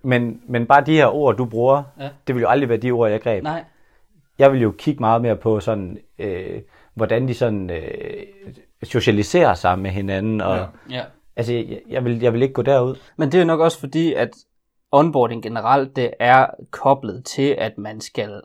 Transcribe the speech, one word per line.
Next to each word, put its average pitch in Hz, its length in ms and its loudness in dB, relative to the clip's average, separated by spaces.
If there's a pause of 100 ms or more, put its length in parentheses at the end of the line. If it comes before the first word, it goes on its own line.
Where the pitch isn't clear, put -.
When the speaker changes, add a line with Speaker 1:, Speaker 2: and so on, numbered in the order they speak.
Speaker 1:
Men, 120 460 -2
men 120 180 -2
bare 139 200 6
de 151 100 0
her 147 100 6 (100)
ord, 135 220 2
du 127 80 -2
bruger, 123 380 2 (160)
Speaker 2:
Ja. 139 100 -12 (180)
Speaker 1:
det 131 80 -2
vil 120 60 -2
jo 113 60 0
aldrig 131 220 2
være 113 80 2
de 123 140 -2
ord, 117 200 2
jeg 110 100 -2
greb. 107 220 -4
Speaker 2:
Nej. 160 200 -6 (760)
Speaker 1:
Jeg 139 120 8
vil 131 100 0
jo 107 160 2
kigge 139 220 -4
meget 117 220 2
mere 117 140 0
på 107 240 0
sådan, 98 380 -6 (220)
øh, 95 420 -8 (320)
hvordan 113 340 -2
de 123 60 -2
sådan, 104 360 -4
øh, - 540 -10 (600)
socialiserer 113 680 2
sig 90 260 0
med 95 120 -6
hinanden. 101 500 -4
Og 92 160 -2
Speaker 3:
Ja. 92 80 -6 (240)
Speaker 2:
Ja. 127 120 -10 (340)
Speaker 1:
altså, 120 180 -4
jeg, 113 360 -6
jeg 127 160 -4
vil, 120 140 -2
jeg 117 140 2
vil 117 80 0
ikke 135 120 0
gå 127 80 -2
derud. 131 340 2 (220)
Speaker 2:
Men 151 140 -2
det 165 60 0
er - 40 6
jo 170 60 4
nok 165 120 2
også 165 200 2
fordi, 156 340 -2
at - 160 -2 (640)
onboarding 131 520 2
generelt, 117 520 0
det 123 240 -2
er 123 260 6 (260)
koblet 135 540 -2
til, 139 320 -2
at 107 200 -6
man 110 240 -12
skal 104 440 -10